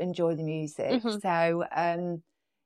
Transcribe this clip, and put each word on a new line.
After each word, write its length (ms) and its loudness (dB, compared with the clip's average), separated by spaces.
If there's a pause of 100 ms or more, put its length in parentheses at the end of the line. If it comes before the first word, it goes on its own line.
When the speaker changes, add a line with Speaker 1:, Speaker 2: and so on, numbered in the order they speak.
Speaker 1:
enjoy 340 0
the 80 -4
music. 600 -2
Speaker 2:
Mm-hmm. 180 -2
Speaker 1:
So, 440 2 (100)
um, 480 0 (440)